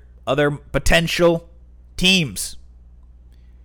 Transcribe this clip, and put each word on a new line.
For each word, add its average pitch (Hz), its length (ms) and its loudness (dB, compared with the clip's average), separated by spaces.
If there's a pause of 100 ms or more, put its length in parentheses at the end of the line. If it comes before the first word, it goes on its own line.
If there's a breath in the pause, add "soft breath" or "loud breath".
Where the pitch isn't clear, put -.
(260)
other 147 260 0
potential 170 960 0 (480)
teams. 175 600 -2 (1080)